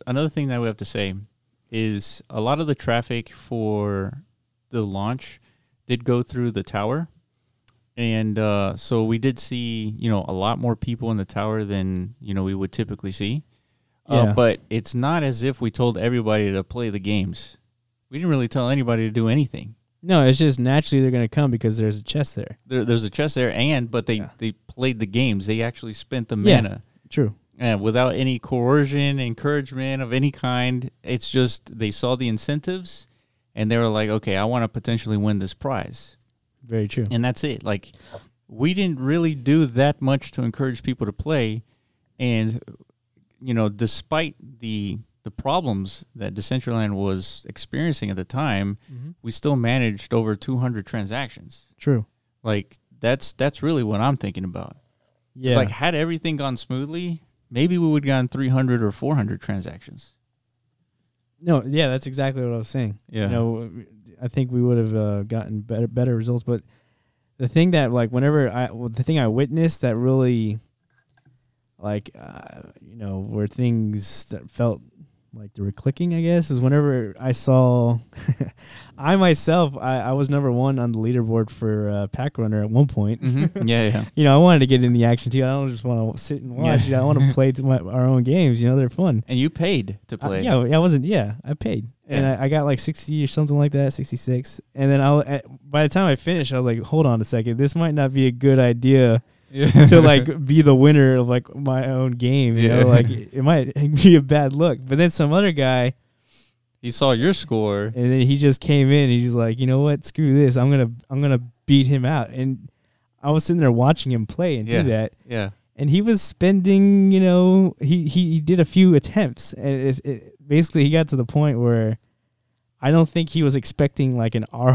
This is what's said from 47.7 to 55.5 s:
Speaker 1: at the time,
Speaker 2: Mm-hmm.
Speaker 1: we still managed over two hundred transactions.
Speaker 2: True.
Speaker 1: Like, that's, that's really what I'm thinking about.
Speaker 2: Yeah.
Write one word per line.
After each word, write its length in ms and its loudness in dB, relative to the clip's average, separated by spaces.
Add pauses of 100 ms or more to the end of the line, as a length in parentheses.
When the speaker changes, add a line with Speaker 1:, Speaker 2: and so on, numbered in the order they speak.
Speaker 1:
at 80 -6
the 80 -6
time, 520 -4 (140)
Speaker 2:
Mm-hmm. 200 -16 (100)
Speaker 1:
we 100 -12
still 240 -4
managed 560 -2
over 240 0
two 220 -6
hundred 300 -4
transactions. 800 -10 (100)
Speaker 2:
True. 300 0 (360)
Speaker 1:
Like, 340 -4 (220)
that's, 340 -2
that's 280 -4
really 220 0
what 180 -2
I'm 160 0
thinking 260 -8
about. 320 -12 (600)
Speaker 2:
Yeah. 160 -4